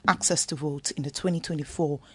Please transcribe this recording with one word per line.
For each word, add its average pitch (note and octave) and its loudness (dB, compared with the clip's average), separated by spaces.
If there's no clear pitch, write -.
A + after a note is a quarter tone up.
access - 4
to E3 -2
vote C#3+ -4
in C#3+ -2
the C#3+ -2
twenty F3 0
twenty-four D3+ 0